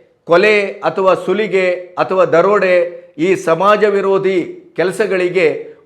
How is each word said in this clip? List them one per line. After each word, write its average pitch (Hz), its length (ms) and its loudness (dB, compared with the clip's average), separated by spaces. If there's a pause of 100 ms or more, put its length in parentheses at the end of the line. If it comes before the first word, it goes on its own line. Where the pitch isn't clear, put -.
(240)
ಕೊಲೆ 202 420 2
ಅಥವಾ 185 480 0
ಸುಲಿಗೆ 185 580 -2
ಅಥವಾ 180 520 -2
ದರೋಡೆ, 180 800 2 (160)
ಈ 180 160 0
ಸಮಾಜ 190 500 0
ವಿರೋಧಿ 190 920 -2
ಕೆಲಸಗಳಿಗೆ 180 960 -2 (120)